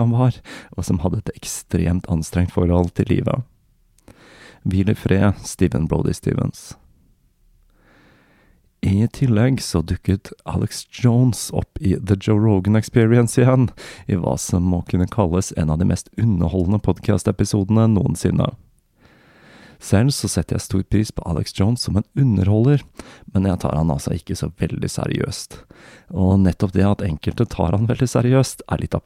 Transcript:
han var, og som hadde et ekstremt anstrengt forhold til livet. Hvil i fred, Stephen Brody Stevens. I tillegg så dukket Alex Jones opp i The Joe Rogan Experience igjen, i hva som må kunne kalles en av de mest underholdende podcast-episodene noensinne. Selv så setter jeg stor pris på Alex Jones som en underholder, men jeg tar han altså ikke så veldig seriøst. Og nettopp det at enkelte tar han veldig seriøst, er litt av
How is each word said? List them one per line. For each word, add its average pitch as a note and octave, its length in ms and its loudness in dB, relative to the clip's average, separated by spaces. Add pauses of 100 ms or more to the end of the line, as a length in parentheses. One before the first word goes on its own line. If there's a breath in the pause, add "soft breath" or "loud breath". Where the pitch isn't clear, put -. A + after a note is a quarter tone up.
han A#2 160 2
var, B2 240 2 (320 loud breath)
og - 160 -6
som G2+ 160 0
hadde - 160 -2
et - 160 -10
ekstremt - 720 -4
anstrengt F2 480 -2
forhold F2 400 2
til - 160 0
livet. - 320 -2 (1200 loud breath)
Hvil F#2 260 0
i G#2+ 80 0
fred, G2 460 4
Stephen - 420 0
Brody - 300 0
Stevens. - 560 -4 (2000 soft breath)
I G2+ 320 2
tillegg B2 480 2
så - 240 -2
dukket F2+ 460 -4 (180)
Alex - 380 -4 (100)
Jones B2 560 2
opp - 320 -6
i F#2+ 160 0
The G2 160 -2
Joe G#2 240 0
Rogan G#2 400 2
Experience A#2 600 2
igjen, B2+ 320 4 (340 loud breath)
i - 80 -2
hva E2 240 0
som F2+ 320 0
må F2 160 0
kunne F2+ 240 0
kalles F#2 480 0
en D#2 160 0
av D#2+ 60 0
de F#2+ 100 2
mest - 240 -4
underholdende F#2+ 720 0
podcast-episodene G#2+ 1040 0
noensinne. F2+ 560 0 (1400 loud breath)
Selv B2 320 2
så - 160 -4
setter - 260 -2
jeg - 120 -6
stor F#2+ 260 -2
pris G#2+ 160 0
på - 160 -10
Alex - 320 -4
Jones A2 300 0
som E2+ 100 0
en A2 160 0
underholder, A2+ 720 2 (480 loud breath)
men F#2+ 160 2
jeg F2+ 160 -2
tar - 80 -2
han D#2+ 160 2
altså - 240 -4
ikke F2+ 240 -8
så D#2+ 140 -6 (100)
veldig - 320 -4
seriøst. - 640 -6 (560 loud breath)
Og F#2+ 320 4
nettopp F#2 320 0
det G2 80 4
at G2+ 240 0
enkelte G#2 400 -2
tar E2+ 240 0
han A2 160 0
veldig - 240 -2
seriøst, B2+ 480 2
er - 240 -4
litt - 80 -4
av - 100 -2